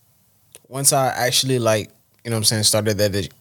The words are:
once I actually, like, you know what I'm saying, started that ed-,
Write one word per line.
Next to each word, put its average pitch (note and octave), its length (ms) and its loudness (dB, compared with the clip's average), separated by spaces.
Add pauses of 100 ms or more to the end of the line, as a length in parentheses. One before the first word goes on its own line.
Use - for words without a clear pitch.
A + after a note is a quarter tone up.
(680)
once C3+ 240 0
I C3+ 160 2
actually, B2+ 500 -2
like, A2 320 0 (340)
you A#2 60 -8
know A2+ 60 -2
what A2 40 -2
I'm G#2+ 40 -2
saying, G#2+ 200 0
started G#2+ 340 0
that G2+ 160 2
ed-, F#2 260 -4